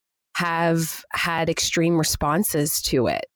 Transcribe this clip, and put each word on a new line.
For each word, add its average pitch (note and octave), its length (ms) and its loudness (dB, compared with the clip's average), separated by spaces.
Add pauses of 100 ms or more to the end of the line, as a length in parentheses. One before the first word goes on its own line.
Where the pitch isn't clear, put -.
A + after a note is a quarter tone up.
(360)
have E3 640 0 (100)
had E3 360 -2
extreme E3 480 2
responses D#3 840 0
to B2+ 240 2
it. - 180 -2 (120)